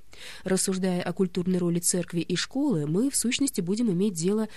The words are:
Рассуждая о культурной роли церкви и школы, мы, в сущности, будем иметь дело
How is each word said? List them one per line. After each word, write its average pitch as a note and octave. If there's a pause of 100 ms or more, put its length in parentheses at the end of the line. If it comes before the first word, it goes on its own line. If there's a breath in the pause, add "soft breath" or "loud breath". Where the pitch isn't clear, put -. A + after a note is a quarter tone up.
(420 loud breath)
Рассуждая F#3
о F3
культурной F3+
роли E3+
церкви E3+
и E3
школы, F#3
мы, G#3
в -
сущности, B3+
будем G#3
иметь F#3+
дело G3+